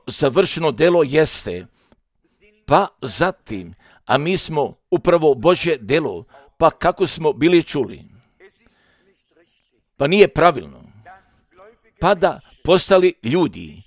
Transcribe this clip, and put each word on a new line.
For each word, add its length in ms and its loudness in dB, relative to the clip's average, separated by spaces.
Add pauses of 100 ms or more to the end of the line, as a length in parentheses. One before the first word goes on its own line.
savršeno 640 -2
delo 320 2
jeste, 640 -2 (1000)
pa 220 2 (140)
zatim, 720 -8 (320)
a 120 0
mi 200 -2
smo 380 -4 (160)
upravo 440 2
Božje 420 0
delo, 480 -6 (320)
pa 120 2
kako 380 -2
smo 260 -2
bili 300 2
čuli. 400 -8 (1900)
Pa 100 -2
nije 200 4
pravilno. 540 0 (1160)
Pa 160 2
da 240 -2 (240)
postali 500 4 (100)
ljudi, 640 -4